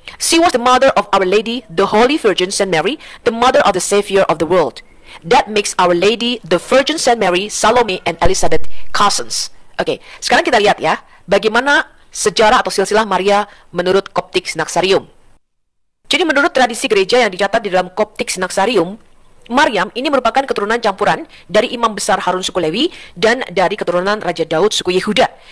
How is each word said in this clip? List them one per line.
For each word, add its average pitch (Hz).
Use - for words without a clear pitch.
She -
was 330
the 247
mother 254
of 196
Our 196
Lady, 214
the 190
Holy 262
Virgin 185
Saint 196
Mary, 185
the 240
mother 247
of 202
the 185
Savior 196
of 165
the 156
world. 170
That 214
makes 208
Our 175
Lady, 220
the 170
Virgin 277
Saint 240
Mary, 185
Salome, 220
and 170
Elizabeth -
cousins. -
Oke, 165
sekarang -
kita 311
lihat 196
ya, 165
bagaimana 226
sejarah 214
atau 185
silsilah 208
Maria 202
menurut 180
Koptik -
Sinaksarium. 165
Jadi 320
menurut 294
tradisi 247
gereja 214
yang 208
dicatat 196
di 202
dalam 185
Koptik -
Sinaksarium, 190
Maryam 226
ini 277
merupakan 254
keturunan 220
campuran 202
dari 214
imam 233
besar 196
Harun 185
suku -
Lewi 190
dan 226
dari 185
keturunan 185
Raja 170
Daud 165
suku 180
Yehuda. 208